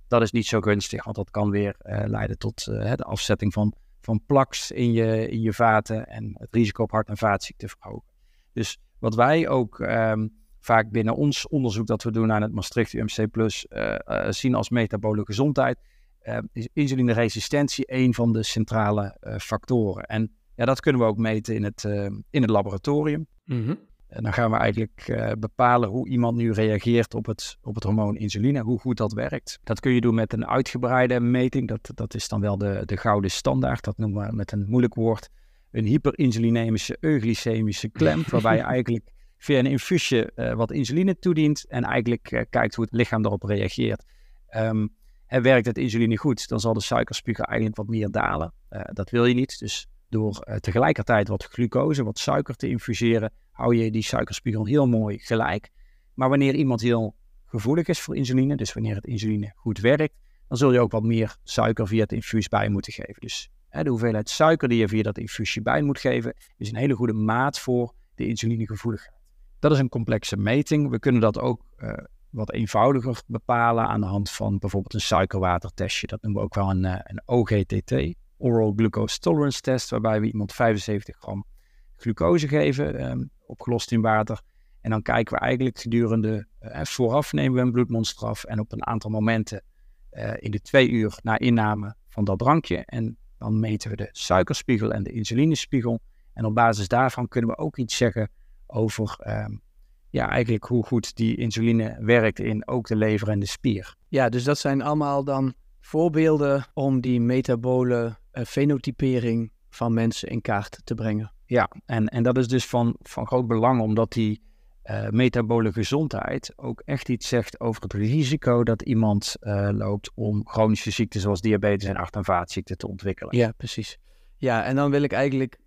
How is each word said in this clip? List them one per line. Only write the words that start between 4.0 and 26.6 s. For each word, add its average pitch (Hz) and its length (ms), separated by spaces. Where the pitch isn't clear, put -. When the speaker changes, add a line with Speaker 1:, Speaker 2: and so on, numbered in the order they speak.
Speaker 1:
van 110 260
plaques - 440
in 120 220
je, 113 360
in 113 120
je 110 120
vaten 110 540
en 107 320
het - 160
risico 113 280
op 107 80
hart- 110 180
en 104 80
vaatziekten 101 520
verhogen. - 420
Dus - 260
wat 110 120
wij 143 340
ook, 127 320
ehm, 110 480
vaak 110 300
binnen 110 240
ons 143 340
onderzoek 117 380
dat 110 160
we 120 80
doen 110 220
aan 104 100
het 110 100
Maastricht 110 400
U 117 100
M 110 40
C 107 240
Plus, 110 360
eh, 53 280
eh, 52 280
zien 123 220
als 117 160
metabole 107 540
gezondheid, 127 540
eh, 113 200
is 113 200
insulineresistentie 131 1200
een 127 220
van 120 180
de 110 100
centrale, 104 800
eh, 107 180
factoren. 104 680
En 110 280
ja, 117 100
dat 131 160
kunnen 131 200
we 117 60
ook 107 100
meten 110 380
in 107 100
het, 104 200
eh, 101 220
in 135 120
het 113 80
laboratorium. 143 760
Speaker 2:
Mhm. 123 300
Speaker 1:
En - 160
dan 110 100
gaan 117 180
we 110 60
eigenlijk, 113 520
eh, 113 300
bepalen 120 500
hoe 117 200
iemand 120 280
nu 117 160
reageert 110 640